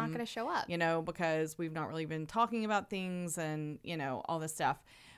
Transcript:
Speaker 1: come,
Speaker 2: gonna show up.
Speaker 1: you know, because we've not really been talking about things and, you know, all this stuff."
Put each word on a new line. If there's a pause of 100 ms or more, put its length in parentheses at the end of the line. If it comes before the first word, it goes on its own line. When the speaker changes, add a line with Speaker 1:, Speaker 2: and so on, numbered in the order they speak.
Speaker 1:
come,
Speaker 2:
gonna
show
up.
Speaker 1:
you
know,
because
we've
not
really
been
talking
about
things
and,
you
know,
all
this
stuff." (340)